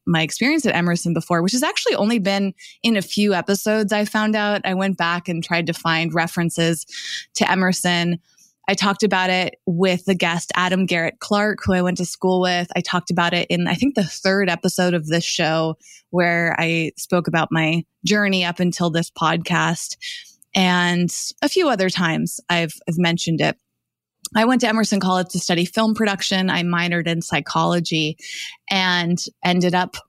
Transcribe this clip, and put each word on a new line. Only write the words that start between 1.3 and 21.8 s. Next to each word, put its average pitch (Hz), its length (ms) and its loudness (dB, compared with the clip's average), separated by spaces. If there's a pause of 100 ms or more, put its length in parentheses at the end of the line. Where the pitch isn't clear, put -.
which 190 120 0
has 254 100 0
actually 330 320 0
only 226 240 2
been 196 340 0 (300)
in 233 140 4
a 196 40 2
few 208 320 2
episodes, 202 600 0
I 208 120 2
found 214 300 0
out. 208 300 0
I 185 80 0
went 190 240 0
back 170 320 0
and 165 140 -4
tried 170 240 0
to 170 60 -2
find 165 400 0
references 170 720 0 (500)
to - 140 2
Emerson. 180 720 2 (480)
I 196 60 2
talked 196 300 0
about 185 260 2
it 185 260 0 (100)
with 180 400 2
the 190 100 2
guest, 170 400 -2
Adam 185 300 2
Garrett 165 340 -2
Clark, 208 440 0
who 196 100 2
I 180 80 2
went 180 160 0
to 180 80 -2
school 185 360 0
with. 180 340 0
I 180 60 0
talked - 280 -4
about 170 240 0
it 175 160 -2
in, 175 160 0
I 175 100 0
think, 269 200 0
the 202 80 2
third 190 460 0
episode 180 440 0
of 156 140 -2
this 165 160 -4
show, 160 540 0 (320)
where 170 500 0
I 165 380 0
spoke 175 320 -2
about 160 200 0
my 160 360 0 (200)
journey 196 380 2
up 175 160 -4
until 180 300 0
this 165 200 -2
podcast. 165 840 -2 (580)
And 175 560 2 (320)
a 294 60 0
few 339 220 2
other 190 200 2